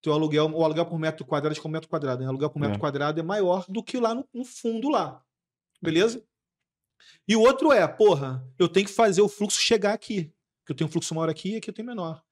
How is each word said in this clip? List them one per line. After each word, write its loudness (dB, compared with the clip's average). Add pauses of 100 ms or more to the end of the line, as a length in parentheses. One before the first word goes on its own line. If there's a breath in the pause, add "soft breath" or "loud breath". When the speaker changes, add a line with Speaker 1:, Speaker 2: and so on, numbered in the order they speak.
Speaker 1:
Teu -2
aluguel, 2
o 0
aluguel 0
por -8
metro -4
quadrado, -2
acho -8
que -12
o -8
metro -8
quadrado, -4
né? -6
O -6
aluguel -4
por -10
metro -2
Speaker 2:
É. -6
Speaker 1:
quadrado -4
é -6
maior 0
do -6
que -8
lá 0
no, -8
no -10
fundo -6
lá. -2 (600)
Beleza? 0 (1040 soft breath)
E 4
o 6
outro 6
é, 6
porra, 2 (140)
eu 4
tenho 2
que -14
fazer 4
o 6
fluxo -2
chegar 2
aqui. -6 (340)
Que -10
eu -4
tenho -2
um -8
fluxo -4
maior -2
aqui -6
e -6
aqui -10
eu -14
tenho -12
menor. -10